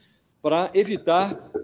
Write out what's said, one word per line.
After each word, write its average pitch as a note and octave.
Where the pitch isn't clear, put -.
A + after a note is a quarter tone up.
pra E3
evitar G3